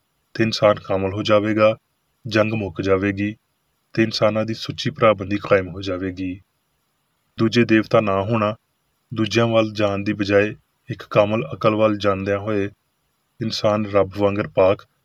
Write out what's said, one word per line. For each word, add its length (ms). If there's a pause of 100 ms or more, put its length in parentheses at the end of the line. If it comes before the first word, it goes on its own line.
(340)
ਤੇ 100
ਇਨਸਾਨ 360
ਕਾਮਲ 340
ਹੋ 100
ਜਾਵੇਗਾ, 540 (500)
ਜੰਗ 260
ਮੁੱਕ 280
ਜਾਵੇਗੀ 540 (580)
ਤੇ 100
ਇਨਸਾਨਾਂ 420
ਦੀ 80
ਸੁੱਚੀ 360
ਭਰਾਬੰਦੀ 480
ਕਾਇਮ 300
ਹੋ 140
ਜਾਵੇਗੀ। 600 (960)
ਦੂਜੇ 280
ਦੇਵਤਾ 360
ਨਾ 200
ਹੋਣਾ, 340 (580)
ਦੂਜਿਆਂ 340
ਵੱਲ 240
ਜਾਣ 280
ਦੀ 140
ਬਜਾਏ 420 (340)
ਇੱਕ 140
ਕਾਮਲ 500
ਅਕਲ 220
ਵੱਲ 220
ਜਾਂਦਿਆਂ 400
ਹੋਏ 280 (760)
ਇਨਸਾਨ 440
ਰੱਬ 320
ਵਾਂਗਰ 300
ਪਾਕ 380 (200)